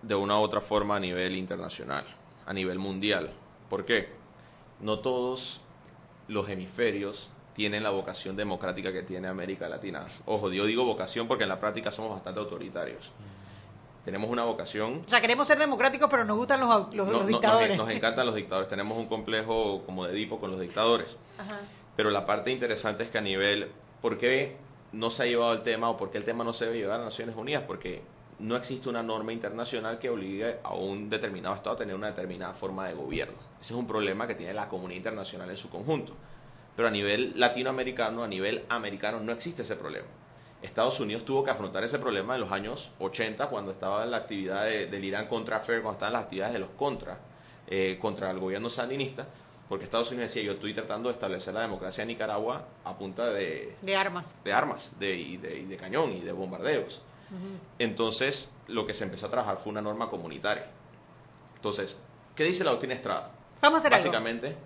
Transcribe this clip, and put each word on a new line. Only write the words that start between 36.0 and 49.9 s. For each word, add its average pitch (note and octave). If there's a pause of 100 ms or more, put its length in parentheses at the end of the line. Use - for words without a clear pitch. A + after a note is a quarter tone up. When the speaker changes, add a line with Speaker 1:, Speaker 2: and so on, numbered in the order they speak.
Speaker 1:
Pero A2+
a -
nivel G#2
latinoamericano, B2
a A2
nivel G2
americano, G#2+
no A2
existe B2
ese G#2+
problema. D2 (540)
Estados B2+
Unidos A2
tuvo C3+
que -
afrontar G2
ese C3
problema A2+
en B2+
los F#2
años G#2
ochenta, A2
cuando G2+
estaba G2
en A#2+
la A#2+
actividad G2
de, G#2+
del F#2+
Irán G2+
contra A2
Affair, A#2
cuando A2
estaban G#2
las A2+
actividades G2
de A2
los F#2
contra, A#2 (500)
eh, F#2+
contra G2
el F#2
gobierno G2
sandinista, C3 (420)
porque G2
Estados A#2